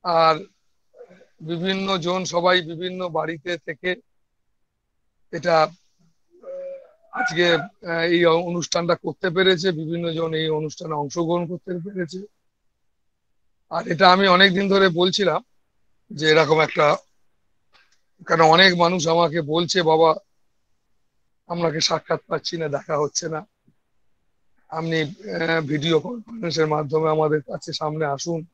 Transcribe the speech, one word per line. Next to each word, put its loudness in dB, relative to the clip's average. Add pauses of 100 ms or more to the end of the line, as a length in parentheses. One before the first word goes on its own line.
আর 2 (1040)
বিভিন্ন -4
জন -2
সবাই 2
বিভিন্ন -8
বাড়িতে -6
থেকে -6 (1300)
এটা, 0
আহ, 0 (1400)
আজকে, 0
আহ, -6
এই 2
অনুষ্ঠানটা 0
করতে -6
পেরেছে, 2
বিভিন্ন -6
জন -4
এই -2
অনুষ্ঠানে -6
অংশগ্রহণ -2
করতে -10 (120)
পেরেছে। -8 (1500)
আর -6
এটা 6
আমি 4
অনেকদিন 4
ধরে 4
বলছিলাম 0 (680)
যে 0
এরকম 6
একটা, 2 (1300)
কেন 0
অনেক 8
মানুষ 2
আমাকে 2
বলছে, -2
"বাবা, 4 (1300)
আপনাকে -2
সাক্ষাৎ -2
পাচ্ছি -6
না, -4
দেখা -4
হচ্ছে -4
না, -8 (1200)
আপনি, -4
আহ, -4
video 0
কনফারেন্সের -4
মাধ্যমে 0
আমাদের 2
কাছে -12
সামনে -4
আসুন।" -4